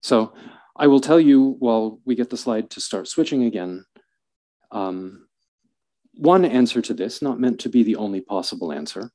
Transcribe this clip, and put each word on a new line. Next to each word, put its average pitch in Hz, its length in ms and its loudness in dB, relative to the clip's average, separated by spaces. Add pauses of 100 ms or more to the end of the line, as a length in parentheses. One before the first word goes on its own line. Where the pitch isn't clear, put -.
So 110 320 0 (420)
I 147 120 4
will 139 120 6
tell 147 180 4
you 135 420 6
while 110 440 -2
we 127 120 -2
get 120 120 -4
the 123 80 -8
slide 110 340 -4
to - 120 -14
start 95 260 -8
switching 151 360 -2
again, 92 420 -6 (840)
um, 92 540 -10 (880)
one 180 320 4
answer 123 380 2
to - 100 -6
this, 101 300 -8
not 127 180 -4
meant 127 200 -2
to 120 100 -6
be 120 120 0
the 104 140 -2
only 101 240 -6
possible 87 520 -8
answer 76 420 -12